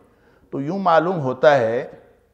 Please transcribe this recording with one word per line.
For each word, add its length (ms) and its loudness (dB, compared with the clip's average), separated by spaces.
तो 80 -8
यूँ 200 -8
मालूम 380 0
होता 340 2
है 300 0